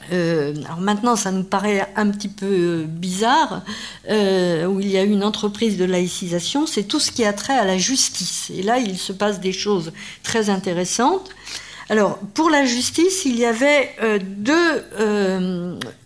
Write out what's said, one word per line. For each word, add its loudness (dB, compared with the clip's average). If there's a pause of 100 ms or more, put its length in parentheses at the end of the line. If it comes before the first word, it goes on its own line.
(120)
euh, 2 (120)
alors -8
maintenant 2
ça -2
nous 0
paraît 0
un 2
petit -6
peu, -10
euh, 0
bizarre, 0 (460)
euh, 2
où 0
il 0
y 2
a 4
eu 4
une 4
entreprise 0
de 2
laïcisation, -2
c'est -2
tout -2
ce 0
qui 0
a 2
trait 0
à 4
la 2
justice. -2
Et -6
là, 2
il -2
se -6
passe -2
des -2
choses -2 (300)
très 0
intéressantes. 0 (580)
Alors, 2 (160)
pour 2
la 4
justice, 0
il 0
y 2
avait, 4 (100)
euh, 2
deux, 0 (160)
euh, 0 (280)